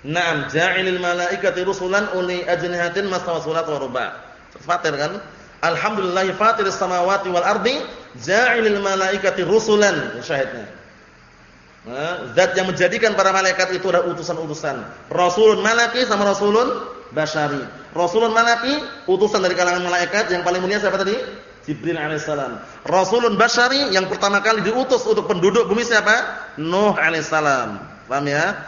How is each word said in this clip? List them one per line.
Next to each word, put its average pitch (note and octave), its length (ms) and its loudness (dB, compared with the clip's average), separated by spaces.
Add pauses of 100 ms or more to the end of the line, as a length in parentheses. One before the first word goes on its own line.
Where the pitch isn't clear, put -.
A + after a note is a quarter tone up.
Naam, D#3 480 -2
ja'ilil F3+ 540 0
malaikati F3+ 640 -2
rusulan F#3+ 500 -2
uli F3+ 300 -2
ajnihatin F3 640 -2
masna E3+ 260 -2
wa D#3 60 -4
sulat D#3+ 240 -2
wa D3+ 160 -2
ruba'. A#2+ 280 -4 (520)
Fatir D#3 340 -2
kan? D#3+ 240 -4 (400)
Alhamdulillahi F#3 800 -2
fatiris G#3+ 400 2
samawati F#3 480 0
wal F3 160 0
ardi, G#3 320 0 (400)
ja'ilil G#3+ 640 2
malaikati F#3+ 640 0
rusulan. G3 800 2
Syahidnya. B2 560 -6 (1000)
Nah, C3 560 -6
zat F#3 200 4
yang F#3 120 0
menjadikan F#3 480 2
para F#3+ 160 4
malaikat F#3 400 2
itu F#3 160 -2
adalah F3 240 2
utusan-utusan. D3+ 960 -8
Rasulun G3 560 4
malaki A#3 400 2
sama G3+ 240 2
rasulun G#3 400 2 (440)
basyari. C#3+ 520 -2 (320)
Rasulun A3 400 2
malaki, A#3 440 2 (280)
utusan G3+ 320 2
dari F3+ 160 0
kalangan F3+ 320 0
malaikat, F3 400 0
yang F3 160 -2
paling F3+ 160 0
mulia F#3+ 160 -2
siapa G3 240 0
tadi? G3 160 0 (480)
Jibril D3+ 320 -6
alaihissalam. D3 880 -6
Rasulun G3+ 560 2
basyari, A#3+ 560 2
yang F#3+ 160 0
pertama G3+ 320 0
kali A3 160 2
diutus B3 480 2
untuk G#3 160 2
penduduk G3 440 2
bumi A3 160 0
siapa? A3 400 2 (360)
Nuh F#3 360 2
alaihissalam. D3+ 840 0 (280)
Paham C#3 200 -2
ya? D#3+ 400 -2